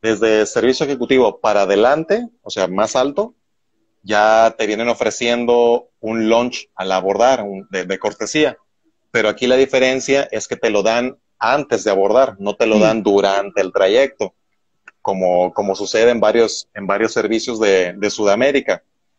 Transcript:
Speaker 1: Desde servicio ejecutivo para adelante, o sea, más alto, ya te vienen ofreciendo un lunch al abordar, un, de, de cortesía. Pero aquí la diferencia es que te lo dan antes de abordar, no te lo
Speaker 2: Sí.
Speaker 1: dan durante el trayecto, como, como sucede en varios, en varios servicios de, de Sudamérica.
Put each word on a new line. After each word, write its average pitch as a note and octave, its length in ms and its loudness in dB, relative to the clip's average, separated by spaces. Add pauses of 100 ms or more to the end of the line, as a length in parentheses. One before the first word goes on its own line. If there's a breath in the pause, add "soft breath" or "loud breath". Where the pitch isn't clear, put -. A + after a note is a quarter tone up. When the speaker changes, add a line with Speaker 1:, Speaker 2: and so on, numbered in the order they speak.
Speaker 1:
Desde A2 440 2
servicio B2+ 400 0
ejecutivo B2 540 0
para G#2 220 2
adelante, D3 680 0 (140)
o - 80 -18
sea, F#2+ 180 -2
más G2+ 280 -2
alto, C#3+ 380 -2 (680)
ya A2 540 4
te A2 100 -2
vienen G#2+ 220 -2
ofreciendo A#2+ 1000 0 (120)
un A2 280 -2
lunch A#2+ 480 -2
al F#2+ 160 -6
abordar, G2+ 500 0
un, G2 280 -10
de, F#2 160 -6
de F#2+ 120 -6
cortesía. A#2 580 -4 (540)
Pero A2 180 0
aquí G#2+ 180 -4
la B2+ 100 4
diferencia C3 760 0
es A2 180 -8
que - 80 -6
te A#2 140 -2
lo G#2 120 0
dan A#2+ 340 -2 (220)
antes B2+ 460 -2
de G#2+ 60 0
abordar, G2+ 480 2
no G2+ 180 -6
te A#2 100 0
lo A2 100 2
Speaker 2:
Sí. G#2+ 60 6
Speaker 1:
dan A2 200 2
durante G2 600 0
el F#2 100 -4
trayecto, G#2 640 0 (680)
como, F2+ 540 0
como G2+ 200 -2
sucede A2 360 2
en A#2+ 100 -2
varios, A2 540 0
en G2+ 120 -12
varios G2+ 260 -2
servicios A2 460 -4
de, F#2 380 2
de G2+ 140 -2
Sudamérica. A2 720 0 (360)